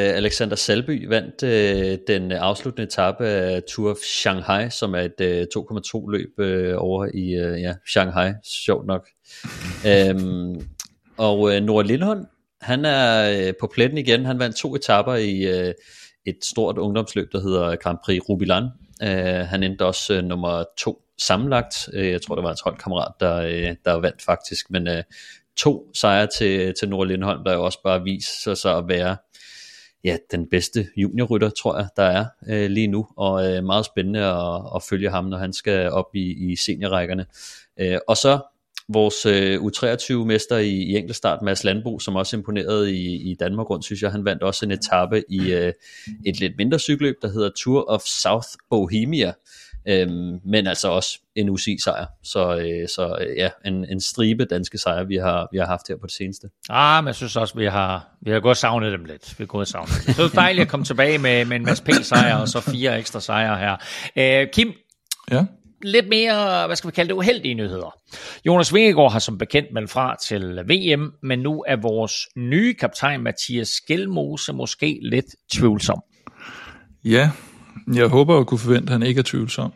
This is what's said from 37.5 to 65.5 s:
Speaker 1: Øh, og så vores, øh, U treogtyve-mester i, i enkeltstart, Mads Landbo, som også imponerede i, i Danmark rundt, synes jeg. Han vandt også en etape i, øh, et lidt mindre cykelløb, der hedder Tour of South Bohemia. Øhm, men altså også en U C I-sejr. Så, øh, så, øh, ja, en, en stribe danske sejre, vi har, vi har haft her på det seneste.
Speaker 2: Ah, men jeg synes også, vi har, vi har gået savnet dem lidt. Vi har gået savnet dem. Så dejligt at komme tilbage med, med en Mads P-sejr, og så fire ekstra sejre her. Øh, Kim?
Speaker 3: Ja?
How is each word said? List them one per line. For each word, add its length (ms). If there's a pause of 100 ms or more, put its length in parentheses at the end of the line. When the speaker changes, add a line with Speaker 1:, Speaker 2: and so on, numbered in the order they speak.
Speaker 1:
Øh, 180 (100)
og 100
så 220 (500)
vores, 360
øh, 380
U 60
treogtyve-mester 880
i, 120
i 260
enkeltstart, 460
Mads 220
Landbo, 360
som 160
også 220
imponerede 580
i, 360
i 80
Danmark 300
rundt, 160
synes 160
jeg. 100
Han 140
vandt 180
også 220
en 60
etape 580
i, 240
øh, 200 (520)
et 140
lidt 180
mindre 220
cykelløb, 420
der 100
hedder 180 (140)
Tour 260
of 120
South 460 (220)
Bohemia. 640 (540)
Øhm, 580
men 220
altså 200
også 320 (160)
en 140
U 80
C 100
I-sejr. 380 (180)
Så, 340
øh, 300
så, 340
øh, 160
ja, 120 (160)
en, 260
en 100
stribe 440
danske 320
sejre, 300
vi 80
har, 360
vi 60
har 80
haft 220
her 100
på 100
det 80
seneste. 320 (220)
Speaker 2:
Ah, 340
men 40
jeg 80
synes 200
også, 220
vi 80
har, 560
vi 100
har 80
gået 180
savnet 340
dem 140
lidt. 340
Vi 40
har 20
gået 220
savnet 380
dem. 80
Så 220
dejligt 260
at 60
komme 180
tilbage 320
med, 280
med 100
en 80
Mads 180
P-sejr, 540
og 120
så 120
fire 400
ekstra 200
sejre 380
her. 180 (640)
Øh, 120
Kim? 200 (580)
Speaker 3:
Ja? 140 (380)